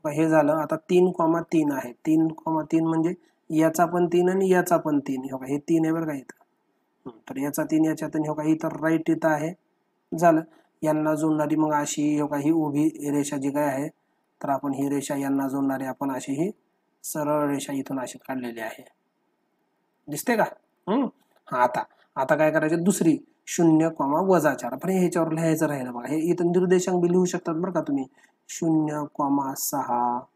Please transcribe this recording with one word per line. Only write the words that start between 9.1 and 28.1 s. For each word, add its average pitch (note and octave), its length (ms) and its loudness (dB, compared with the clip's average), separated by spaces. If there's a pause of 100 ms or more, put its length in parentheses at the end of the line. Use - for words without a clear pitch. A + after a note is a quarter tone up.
इथं D#3+ 180 0
आहे. D#3 240 0 (680)
झालं. E3 220 6 (420)
यांना D#3 320 0
जोडणारी D3+ 420 0
मग D#3 160 2
अशी, D3 480 0
हो D3 60 0
का, D3 100 -4
ही C#3+ 140 0
उभी D3+ 380 2 (220)
रेषा C#3+ 260 0
जी C#3 140 -2
काय D3 140 -2
आहे, C#3 240 -2 (540)
तर C#3+ 60 -6
आपण C#3 240 -2
ही C3+ 160 -2
रेषा C#3+ 280 -2
यांना C#3 320 -2
जोडणारी C3+ 360 -2
आपण C3 300 -6
अशी B2+ 180 -8
ही D#3+ 180 -2 (540)
सरळ D3 460 -2
रेषा C#3 220 -6
इथून C3+ 280 -6
अशी B2 180 -10
काढलेली B2 420 -10
आहे. A2+ 240 -12 (1200)
दिसते F3+ 280 -2
का? G3+ 80 4 (440)
हं? A#3 180 0 (460)
हा, B2 100 2
आता, A#2+ 200 0 (340)
आता C#3 200 2
काय D#3 140 4
करायचं? D#3 320 0
दुसरी F3 360 2 (280)
शून्य D#3+ 420 4 (100)
कॉमा C#3+ 220 0
वजा E3 340 4
चार. - 200 -8
पण - 140 -6
हे F#3+ 100 2
ह्याच्यावर E3 340 2
लिहायचं D#3+ 340 2
राहिलं B2+ 260 -6
बघा. A#2+ 160 -10
हे D3+ 100 -2
इथं E3+ 280 0
निर्देशांक F3+ 560 2
बी F3 60 2
लिहू F3+ 160 4
शकतात F3 300 -4
बरं F#3 160 -4
का E3 100 -2
तुम्ही. C#3 240 -2 (440)